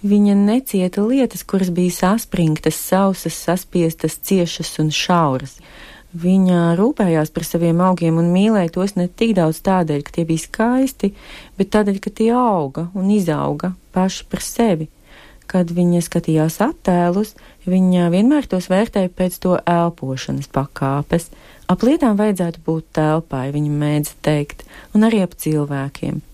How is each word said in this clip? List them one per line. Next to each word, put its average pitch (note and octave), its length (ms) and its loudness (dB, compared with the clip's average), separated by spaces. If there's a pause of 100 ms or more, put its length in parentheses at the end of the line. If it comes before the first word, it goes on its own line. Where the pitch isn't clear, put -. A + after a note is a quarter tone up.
Viņa G3+ 320 4
necieta G3+ 640 0
lietas, A#3 400 0
kuras F#3 320 -2
bija F3+ 220 0
saspringtas, E3 800 0
sausas, F#3+ 560 0
saspiestas, E3 880 -2
ciešas F3 560 -2
un D#3 160 0
šauras. C#3 640 0 (520)
Viņa F3 680 2
rūpējās F3+ 560 0
par D#3+ 140 -6
saviem E3+ 340 0
augiem E3+ 380 2
un E3+ 100 2
mīlēja F#3+ 460 2
tos G3 180 -2
ne F3+ 140 -2
tik A3+ 260 0
daudz D#3+ 300 0
tādēļ, D#3 420 0
ka - 80 -18
tie E3+ 140 -2
bija D#3+ 180 -2
skaisti, A#3+ 680 -2 (440)
bet G3 160 -2
tādēļ, G3+ 280 2
ka G3+ 120 -10
tie A3 160 2
auga F3 600 0
un F#3+ 180 -2
izauga D#3+ 640 -2 (160)
paši - 400 -2
par - 160 -8
sevi. F3+ 460 0 (500)
Kad F3+ 260 -2
viņa F3 320 2
skatījās D#3+ 600 0
attēlus, F#3+ 720 0 (320)
viņa F3+ 420 2
vienmēr A#3+ 400 2
tos F#3 220 -4
vērtēja F#3+ 420 0
pēc F#3 300 -2
to F3+ 160 2
elpošanas C#3 880 -2
pakāpes. C#3 800 -2 (360)
Ap F3+ 200 0
lietām C4 320 2
vajadzētu F#3 480 -2
būt D#3+ 280 -4
telpai, D#3 600 -2
viņa D3 200 -2
mēdza D3 480 -2
teikt, D3 440 -2 (260)
un G#3+ 140 4
arī A3+ 160 2
ap F3+ 160 -2
cilvēkiem. C#3+ 840 -4 (100)